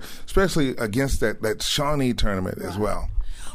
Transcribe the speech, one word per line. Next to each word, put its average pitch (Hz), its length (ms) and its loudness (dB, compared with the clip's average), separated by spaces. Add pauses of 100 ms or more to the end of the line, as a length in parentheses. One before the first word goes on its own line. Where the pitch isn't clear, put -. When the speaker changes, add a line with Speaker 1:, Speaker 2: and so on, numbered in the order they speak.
(260)
Speaker 1:
especially 165 500 2
against 120 440 0
that, 107 220 0
that 107 200 -2
Shawnee 143 500 0
tournament 98 460 0
as 87 180 -6
Speaker 2:
Right. 101 40 -2
Speaker 1:
well. 98 280 0 (460)